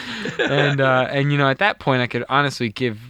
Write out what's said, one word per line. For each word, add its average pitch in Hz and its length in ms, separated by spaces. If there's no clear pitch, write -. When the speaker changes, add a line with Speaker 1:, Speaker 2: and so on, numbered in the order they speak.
Speaker 1:
And, 143 420
uh, 127 260
Speaker 2:
<laughs> - 40
Speaker 1:
and, 139 200
you 143 60
know, 143 140
at 131 80
that 202 180
point, 127 240
I 123 60
could 120 220
honestly 131 400
give 110 300